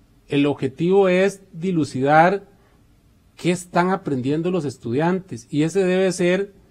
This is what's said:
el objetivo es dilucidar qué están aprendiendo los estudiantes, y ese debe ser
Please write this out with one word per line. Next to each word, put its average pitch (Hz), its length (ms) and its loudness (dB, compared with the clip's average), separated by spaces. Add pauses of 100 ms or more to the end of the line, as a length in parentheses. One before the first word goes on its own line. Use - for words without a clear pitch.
(280)
el 143 180 0
objetivo 165 600 0
es 190 340 0 (100)
dilucidar 160 920 0 (920)
qué 165 160 -2
están 180 380 -2
aprendiendo 160 600 -2
los 175 140 -4
estudiantes, 139 840 -4
y 147 140 0
ese 170 200 0
debe 185 280 2
ser 185 420 -2 (180)